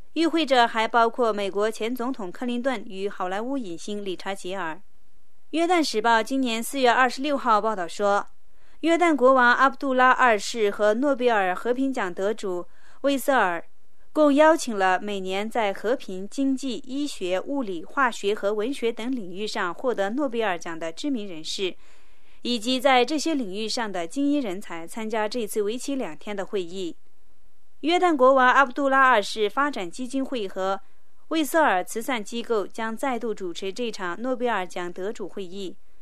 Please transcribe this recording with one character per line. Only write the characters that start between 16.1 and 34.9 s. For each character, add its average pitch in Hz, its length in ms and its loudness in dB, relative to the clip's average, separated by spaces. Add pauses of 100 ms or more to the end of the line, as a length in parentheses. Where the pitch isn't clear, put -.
经 269 280 0
济、 247 200 -4 (100)
医 277 180 -4
学、 185 360 -2
物 277 240 -4
理、 175 200 -6
化 262 240 2
学 208 240 -2
和 208 200 0
文 214 200 -2
学 240 200 -2
等 226 180 -6
领 196 220 -6
域 196 120 -6
上 196 300 -4
获 247 180 -2
得 196 180 0
诺 269 180 0
贝 226 120 -2
尔 196 160 0
奖 165 220 -8
的 165 140 -6
知 294 180 -4
名 214 160 -2
人 160 160 -10
士， 185 320 -4 (680)
以 240 140 -2
及 247 240 0
在 254 240 6
这 294 140 0
些 320 160 0
领 220 180 -2
域 214 160 -4
上 220 220 -4
的 175 160 -4
精 285 240 0
英 294 100 2
人 202 200 -4
才 165 260 -10
参 220 240 -6
加 214 180 0
这 233 160 -4
次 208 180 -2
为 214 140 -2
期 277 200 -4
两 202 200 -4
天 208 200 -8
的 190 100 -4
会 202 160 -4
议。 175 320 -6 (840)
约 339 180 2
旦 359 160 4
国 262 200 6
王 254 180 6
阿 269 120 6
卜 262 60 0
杜 277 180 0
拉 269 200 6
二 233 120 6
世 208 300 0
发 285 180 0
展 196 220 -6
基 254 160 -8
金 269 180 -2
会 233 220 -4
和 190 340 -2 (480)
魏 320 160 0
瑟 311 180 4
尔 196 220 4
慈 226 180 -6
善 233 200 -4
机 233 200 -6
构 220 240 0
将 226 280 -6
再 254 220 -2
度 233 160 -4
主 185 200 -6
持 196 200 -6
这 240 160 -4
场 185 320 -6
诺 262 140 -4
贝 240 140 -2
尔 190 180 -2
奖 175 260 -6